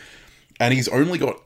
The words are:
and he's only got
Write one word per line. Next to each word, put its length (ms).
and 140
he's 160
only 300
got 260